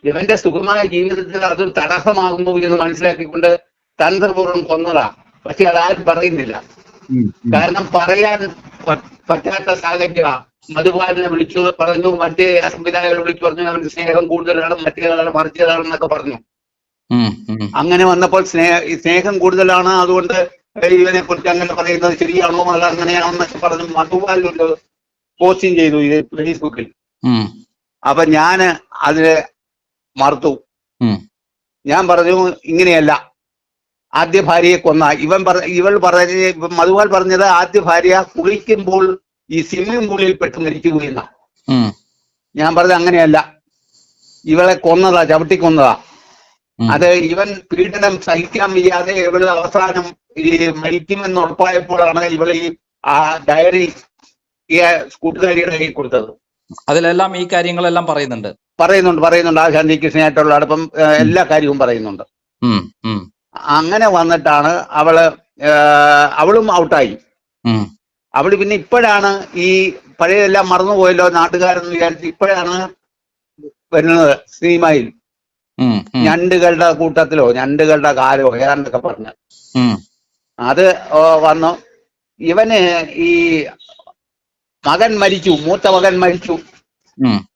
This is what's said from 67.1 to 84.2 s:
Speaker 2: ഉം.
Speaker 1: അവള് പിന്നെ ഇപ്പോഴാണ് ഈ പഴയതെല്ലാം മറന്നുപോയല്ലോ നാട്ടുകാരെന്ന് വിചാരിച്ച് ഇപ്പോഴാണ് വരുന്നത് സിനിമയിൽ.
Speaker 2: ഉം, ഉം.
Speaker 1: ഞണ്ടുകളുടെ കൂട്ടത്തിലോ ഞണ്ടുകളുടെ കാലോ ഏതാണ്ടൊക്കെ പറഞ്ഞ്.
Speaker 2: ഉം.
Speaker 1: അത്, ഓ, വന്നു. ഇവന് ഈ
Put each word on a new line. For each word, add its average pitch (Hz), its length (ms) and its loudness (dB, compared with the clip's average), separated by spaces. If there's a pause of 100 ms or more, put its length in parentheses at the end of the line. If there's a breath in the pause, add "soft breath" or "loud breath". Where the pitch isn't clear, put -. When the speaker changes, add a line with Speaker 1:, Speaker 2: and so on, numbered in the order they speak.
Speaker 2:
ഉം. 110 300 -2 (380)
Speaker 1:
അവള് 170 220 2
പിന്നെ 202 200 -2
ഇപ്പോഴാണ് 202 800 0
ഈ 185 380 0 (280)
പഴയതെല്ലാം 190 480 2
മറന്നുപോയല്ലോ 185 600 2
നാട്ടുകാരെന്ന് 175 640 0
വിചാരിച്ച് 170 360 -4
ഇപ്പോഴാണ് 185 640 -4 (1040)
വരുന്നത് 160 460 4 (100)
സിനിമയിൽ. 160 640 0 (640)
Speaker 2:
ഉം, 117 260 0 (100)
ഉം. 123 100 0
Speaker 1:
ഞണ്ടുകളുടെ 170 680 2
കൂട്ടത്തിലോ 151 600 0
ഞണ്ടുകളുടെ 147 600 2
കാലോ 131 440 2
ഏതാണ്ടൊക്കെ 135 420 -2
പറഞ്ഞ്. 120 340 -8 (440)
Speaker 2:
ഉം. 117 260 0 (560)
Speaker 1:
അത്, 170 400 2 (120)
ഓ, 160 280 4
വന്നു. 160 400 2 (640)
ഇവന് 180 720 0
ഈ 170 540 0 (1200)